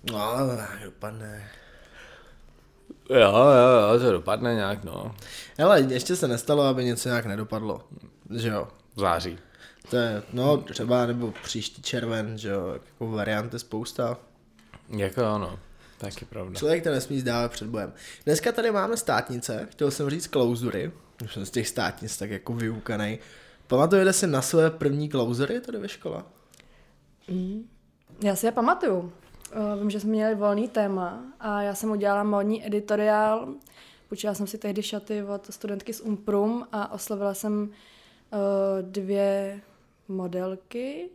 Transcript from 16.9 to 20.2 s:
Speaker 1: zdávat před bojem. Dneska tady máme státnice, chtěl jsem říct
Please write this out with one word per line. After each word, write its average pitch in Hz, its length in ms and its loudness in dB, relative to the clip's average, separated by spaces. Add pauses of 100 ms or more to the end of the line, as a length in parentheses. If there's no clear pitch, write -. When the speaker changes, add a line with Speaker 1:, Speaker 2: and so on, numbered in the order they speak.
Speaker 1:
zdávat 120 320 -2
před - 160 -10
bojem. 104 260 -6 (320)
Dneska 160 260 2
tady 233 200 0
máme 208 260 0
státnice, 120 720 -2
chtěl 143 200 0
jsem 143 180 -2
říct 160 180 -4